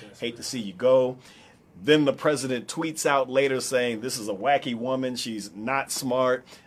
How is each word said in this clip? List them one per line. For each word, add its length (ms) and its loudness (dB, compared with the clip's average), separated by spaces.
Hate 160 -6
to 60 -14
see 180 -6
you 120 -8
go." 440 4
Then 260 6
the 60 4
president 560 -2
tweets 380 -6
out 240 4
later 300 2
saying, 400 0
"This 180 -6
is 100 -6
a 60 -4
wacky 400 0
woman. 420 -2
She's 380 -8
not 360 -4
smart. 540 0